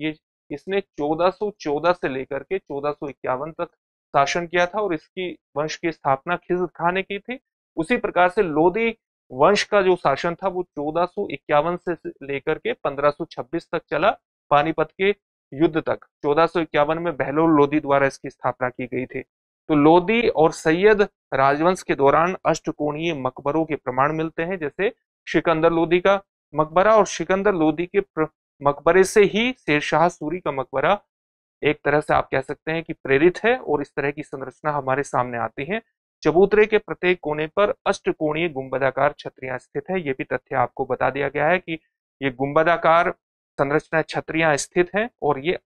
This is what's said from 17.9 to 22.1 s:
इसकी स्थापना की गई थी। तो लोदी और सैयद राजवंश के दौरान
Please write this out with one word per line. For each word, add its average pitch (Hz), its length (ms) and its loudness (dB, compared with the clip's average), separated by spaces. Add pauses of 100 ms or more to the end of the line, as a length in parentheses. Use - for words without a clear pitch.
इसकी 135 220 -8
स्थापना 127 400 -4
की 127 160 -10
गई 127 200 -6
थी। 131 160 -12 (460)
तो 156 80 2
लोदी 175 520 4
और 156 240 4
सैयद 190 500 2 (320)
राजवंश 147 500 2
के 151 120 -2
दौरान 147 500 2